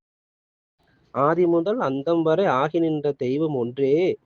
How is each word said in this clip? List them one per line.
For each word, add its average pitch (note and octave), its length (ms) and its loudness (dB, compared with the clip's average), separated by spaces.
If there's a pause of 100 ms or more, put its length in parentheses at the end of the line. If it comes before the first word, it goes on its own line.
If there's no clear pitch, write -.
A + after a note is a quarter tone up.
(1120)
ஆதி D#3+ 320 2
முதல் E3+ 340 0
அந்தம் D#3+ 440 -2
வரை D#3+ 300 2
ஆகி D#3 260 0
நின்ற D3+ 280 0 (100)
தெய்வம் C#3+ 380 -2
ஒன்றே B2+ 380 0 (320)